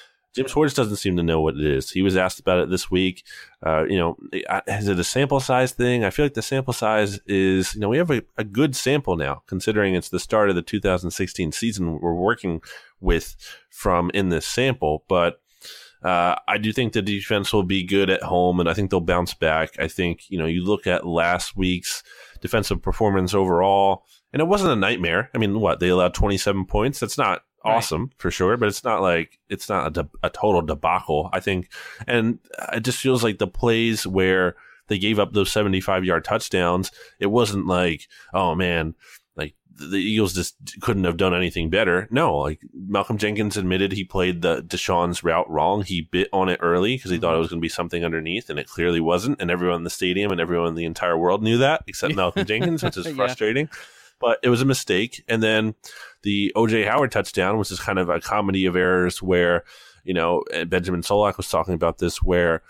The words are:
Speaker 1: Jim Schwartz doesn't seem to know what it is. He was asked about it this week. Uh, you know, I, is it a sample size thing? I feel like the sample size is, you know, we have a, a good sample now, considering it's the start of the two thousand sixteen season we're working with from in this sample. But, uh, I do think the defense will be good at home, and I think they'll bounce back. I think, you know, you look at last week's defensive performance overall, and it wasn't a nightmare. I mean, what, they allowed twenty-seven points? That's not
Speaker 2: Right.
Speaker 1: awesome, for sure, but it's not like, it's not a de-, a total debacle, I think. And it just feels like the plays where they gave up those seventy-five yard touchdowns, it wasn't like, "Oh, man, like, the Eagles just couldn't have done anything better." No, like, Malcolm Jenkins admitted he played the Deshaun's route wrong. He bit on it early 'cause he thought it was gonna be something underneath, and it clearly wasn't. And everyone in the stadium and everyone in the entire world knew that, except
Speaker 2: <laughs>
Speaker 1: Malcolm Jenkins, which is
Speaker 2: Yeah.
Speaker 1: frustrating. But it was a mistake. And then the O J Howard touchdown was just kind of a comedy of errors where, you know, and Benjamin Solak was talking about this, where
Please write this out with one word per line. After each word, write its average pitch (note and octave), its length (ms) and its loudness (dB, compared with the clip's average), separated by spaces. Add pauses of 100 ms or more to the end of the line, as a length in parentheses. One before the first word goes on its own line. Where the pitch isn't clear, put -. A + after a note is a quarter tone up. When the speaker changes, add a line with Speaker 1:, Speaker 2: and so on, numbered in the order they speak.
(340)
Speaker 1:
Jim C3 140 -2
Schwartz D3 260 2
doesn't G#2+ 220 0
seem F#2+ 220 0
to F2 60 2
know D#2+ 180 2
what D#2 160 0
it D2+ 80 -2
is. C#2 260 0
He F#2 100 0
was F#2+ 140 2
asked F#2 240 0
about F2+ 200 2
it D#2+ 100 0
this F2+ 200 -4
week. F#2 360 0 (360)
Uh, D#2+ 220 2
you F#2+ 140 0
know, E2+ 180 0 (340)
I, F#2 160 -2
is G2+ 220 -4
it G2 100 2
a F2+ 60 0
sample C3+ 380 0
size B2+ 320 0
thing? B2 320 0
I F#2+ 40 0
feel D3 140 0
like C#3+ 120 0
the A2 60 -2
sample C3 300 -4
size G#2+ 560 0
is, F#2+ 480 2
you G#2+ 60 -8
know, G2+ 80 0
we B2 80 2
have F3 120 0
a, B2 120 0 (160)
a A2 80 -4
good B2+ 280 0
sample C3 440 0
now, C#2+ 280 -4
considering G2+ 480 0
it's F2 140 -2
the F#2 140 -4
start G#2+ 280 2
of F#2+ 60 2
the F2 60 0
two G#2 180 -4
thousand F2+ 320 0
sixteen F2 400 -4
season F#2 480 -4
we're E2+ 140 -2
working F2+ 480 -2 (400)
with F2 340 0 (340)
from F2 440 0
in F#2+ 160 2
this E2+ 180 0
sample. A#2 640 -2
But, F2 320 2 (600)
uh, F2 340 2 (120)
I G#2 100 0
do G#2+ 140 -2
think A#2 220 -2
the A2+ 80 0
defense G2+ 500 -2
will G#2 120 2
be F#2 200 0
good F#2+ 260 2
at F#2 140 0
home, F2+ 380 2
and E2 80 2
I E2 40 2
think F#2+ 160 -2
they'll F#2 120 2
bounce F2 320 0
back. D#2+ 460 0
I E2 100 -2
think, F2 400 -4
you F#2+ 80 -4
know, D#2+ 80 -2
you E2+ 180 -2
look G2+ 240 0
at F2+ 180 0
last E2+ 520 0
week's F2+ 460 -2 (360)
defensive G2+ 420 -2
performance F#2+ 520 0
overall, F#2+ 720 4 (260)
and C3+ 100 -2
it D#3+ 60 2
wasn't F#3+ 240 2
a B2+ 60 2
nightmare. F#2+ 580 0
I - 40 -2
mean, G#2 200 0
what, F2+ 220 2
they F2 80 4
allowed F2+ 240 4
twenty-seven G2 540 0
points? A#2 340 -2
That's - 160 -4
not G#2 240 0 (220)
Speaker 2:
Right. A2 120 2
Speaker 1:
awesome, F2 420 -2
for - 140 -2
sure, G2 260 0
but A2 120 0
it's - 140 -6
not G#2+ 200 0
like, E2+ 340 0 (100)
it's - 220 -8
not F#2 160 0
a D#2 60 -2
de-, C#2+ 180 -4 (140)
a - 80 -2
total F#2+ 320 0
debacle, D#2+ 680 -2
I F#2+ 80 -2
think. F#2 300 -2 (380)
And A#2 320 0 (340)
it A#2 60 -4
just A#2+ 180 -4
feels C3 260 2
like G#2+ 140 0
the G#2 80 -2
plays A2+ 640 0
where F#2 480 2 (320)
they G#2 100 0
gave G#2 220 0
up G2 140 0
those G2+ 180 2
seventy-five F#2+ 520 0
yard E2+ 220 0
touchdowns, F#2 640 0 (300)
it G2 80 0
wasn't G#2 400 2
like, F2+ 400 0 (260)
"Oh, F2+ 220 2
man, E2+ 400 0 (400)
like, D2+ 180 -8 (220)
the D#2+ 220 -6
Eagles G2+ 360 0
just F2+ 220 -4 (260)
couldn't G2 220 0
have F2 140 0
done F#2 180 2
anything F2 340 -2
better." F#2+ 400 4
No, B2 300 2
like, D2 220 -4 (120)
Malcolm G2+ 460 -2
Jenkins G#2 380 -2
admitted F#2 340 0
he F#2+ 140 -4
played F2+ 360 0
the E2 220 2
Deshaun's F2 600 0
route E2+ 240 2
wrong. E2 360 2
He F2+ 180 -2
bit F2 320 0
on F#2+ 160 2
it F2+ 140 0
early F2+ 340 2
'cause F#2+ 140 -10
he F2 80 0
thought E2 160 2
it - 20 2
was E2 120 0
gonna E2+ 120 -6
be E2 80 -2
something E2+ 340 -4
underneath, E2 460 -4
and D2 80 -8
it C#2 80 -8
clearly F2 340 0
wasn't. F2+ 400 0
And F2 120 -2
everyone F2+ 240 0
in E2+ 80 -6
the E2+ 80 -8
stadium G2 400 -2
and F2 100 -2
everyone E2+ 280 0
in E2 60 -2
the E2+ 100 -4
entire E2+ 300 -2
world F2+ 280 2
knew A2+ 160 2
that, C#3+ 260 2
except - 300 -4
Speaker 2:
<laughs> - 0 -
Speaker 1:
Malcolm F#2 320 0
Jenkins, C#3 340 -2
which - 160 -4
is F3 80 -8
Speaker 2:
Yeah. D#3+ 80 -8
Speaker 1:
frustrating. B2+ 560 -2 (500)
But A#2 240 2
it B2 60 4
was A#2+ 120 4
a C3 40 2
mistake. A#2+ 640 0
And A2+ 140 0
then A2 320 2 (480)
the G2+ 340 0
O A2+ 120 4
J A2 160 2
Howard A#2+ 280 2
touchdown G2 460 0
was G2+ 120 -2
just F2+ 120 -8
kind G2 160 -2
of F#2 100 0
a E2 120 0
comedy F#2+ 480 0
of F2 80 0
errors F2+ 440 2
where, F2 440 2 (400)
you F#2 100 -4
know, E2+ 300 2 (100)
and E2+ 160 -4
Benjamin F2+ 320 -2
Solak G2+ 360 2
was - 120 -8
talking E2+ 240 0
about E2 240 0
this, - 240 -2
where F2 480 2